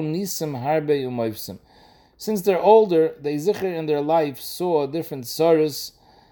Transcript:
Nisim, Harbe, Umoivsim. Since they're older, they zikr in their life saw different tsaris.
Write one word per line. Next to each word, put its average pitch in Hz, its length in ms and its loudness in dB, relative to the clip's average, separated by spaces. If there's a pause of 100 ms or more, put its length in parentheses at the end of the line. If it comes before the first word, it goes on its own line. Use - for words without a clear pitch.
Nisim, 156 580 -6
Harbe, 147 440 0
Umoivsim. 113 540 -6 (600)
Since 208 240 -4
they're 185 180 2
older, 180 580 6
they 147 180 -4
zikr 196 260 -2
in 170 240 -4
their 151 160 0
life 151 380 0
saw 165 460 -2
different 139 380 -8
tsaris. 156 680 0 (400)